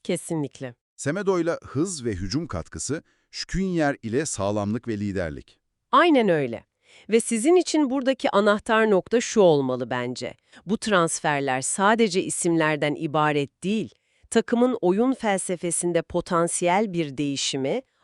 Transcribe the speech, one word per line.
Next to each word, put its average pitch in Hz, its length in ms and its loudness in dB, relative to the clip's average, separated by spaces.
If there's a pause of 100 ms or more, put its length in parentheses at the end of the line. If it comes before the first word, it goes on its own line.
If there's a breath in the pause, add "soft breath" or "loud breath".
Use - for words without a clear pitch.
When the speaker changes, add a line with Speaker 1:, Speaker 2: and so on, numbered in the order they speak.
Speaker 1:
Kesinlikle. 147 720 -6 (220)
Speaker 2:
Semedo'yla 175 680 -2
hız 156 420 -4
ve 117 60 -2
hücum 101 360 -4
katkısı, 87 560 -8 (280)
Skriniar 170 720 -2
ile 117 220 -2
sağlamlık 104 600 -2
ve 110 120 -2
liderlik. 90 600 -6 (320)
Speaker 1:
Aynen 269 380 6
öyle. 139 340 0 (460 soft breath)
Ve 214 100 4
sizin 233 360 2
için 311 340 2
buradaki 269 400 -2
anahtar 214 600 2
nokta 208 320 2
şu - 200 0
olmalı 131 480 4
bence. 123 440 -6 (320 soft breath)
Bu 202 120 -2
transferler 147 840 0
sadece 202 600 2
isimlerden 156 720 0
ibaret 151 680 -2
değil. 190 300 -4 (360)
Takımın 240 520 2
oyun 208 320 2
felsefesinde 175 880 -2
potansiyel 175 920 0
bir 151 240 -4
değişimi, 143 640 -2 (220)